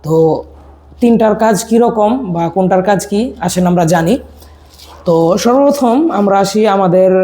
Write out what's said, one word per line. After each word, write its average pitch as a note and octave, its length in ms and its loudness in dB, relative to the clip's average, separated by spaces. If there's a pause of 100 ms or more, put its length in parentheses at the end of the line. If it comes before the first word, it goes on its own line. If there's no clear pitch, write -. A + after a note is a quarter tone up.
তো D#3 100 -2 (840)
তিনটার A3 420 2
কাজ A3 140 2 (120)
কীরকম A3+ 420 0 (240)
বা E3+ 140 -4
কোনটার F#3 400 0
কাজ G3+ 120 0 (100)
কী, G3+ 100 -2 (200)
আসেন F3+ 300 -2
আমরা F3 220 0
জানি। E3+ 220 0 (920)
তো F3 80 2 (280)
সর্বপ্রথম C4 540 2 (140)
আমরা G3 340 0
আসি G#3+ 160 -2 (160)
আমাদের F#3 340 2 (140)